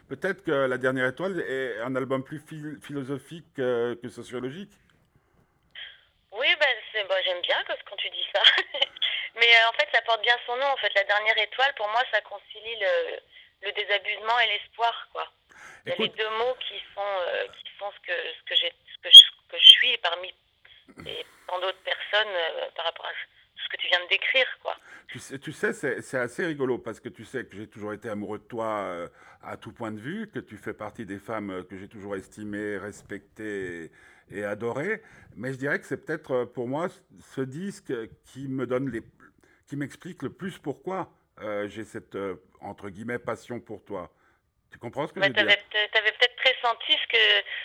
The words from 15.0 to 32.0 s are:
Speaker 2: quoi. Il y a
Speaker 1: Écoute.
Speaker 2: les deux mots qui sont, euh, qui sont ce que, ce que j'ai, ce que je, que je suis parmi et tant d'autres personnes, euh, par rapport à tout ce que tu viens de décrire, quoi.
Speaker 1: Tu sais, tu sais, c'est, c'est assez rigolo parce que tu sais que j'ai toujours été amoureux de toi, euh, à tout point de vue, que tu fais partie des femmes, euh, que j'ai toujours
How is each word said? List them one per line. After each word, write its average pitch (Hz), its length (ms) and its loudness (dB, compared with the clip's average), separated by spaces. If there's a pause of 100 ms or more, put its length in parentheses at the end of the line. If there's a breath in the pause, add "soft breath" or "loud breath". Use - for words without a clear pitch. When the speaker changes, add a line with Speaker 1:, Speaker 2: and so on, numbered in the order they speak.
Speaker 2:
quoi. 160 200 -8 (540 loud breath)
Il - 20 -4
y 175 40 -2
a - 20 -2
Speaker 1:
Écoute. 220 220 0
Speaker 2:
les 214 80 -2
deux 214 120 -2
mots 247 240 2
qui - 160 -8 (180)
sont, 202 60 -6
euh, 196 460 -2
qui - 320 -18
sont 202 120 -8
ce - 160 -16
que, 185 60 -6
ce 160 320 -6
que 180 160 -4
j'ai, 170 120 0 (200)
ce - 100 -20
que 180 80 -8
je, - 120 12 (260)
que 170 100 -6
je - 80 6
suis 247 320 10
parmi 180 300 -2 (760 soft breath)
et - 220 -10 (220)
tant 180 120 -2
d'autres 185 220 -4
personnes, 208 460 0
euh, 160 380 -2 (100)
par 160 80 -6
rapport 170 220 -6
à 170 40 -8
tout - 540 -14
ce - 60 -8
que 185 80 -6
tu - 100 -4
viens 180 160 2
de 175 40 -10
décrire, 247 380 2 (160)
quoi. - 140 -6 (320 loud breath)
Speaker 1:
Tu - 100 -14
sais, 135 200 -12
tu 147 140 -10
sais, 208 200 -2
c'est, 123 300 -2
c'est - 160 -4
assez 123 260 -4
rigolo 135 340 0
parce 113 220 -10
que - 80 -14
tu 113 160 -14
sais 117 200 -8
que 92 120 -18
j'ai 104 100 -12
toujours 104 260 -10
été 104 160 -10
amoureux 104 300 -6
de 98 60 -20
toi, 110 380 -4
euh, 87 260 -6 (340 loud breath)
à 104 140 -12
tout - 160 -16
point 113 180 -8
de 107 80 -8
vue, 190 320 -10
que - 80 -10
tu 107 180 -12
fais 107 180 -10
partie 107 320 -12
des 98 120 -8
femmes, 104 320 -8
euh, 92 140 -8
que 98 120 -16
j'ai 98 120 -14
toujours 101 260 -10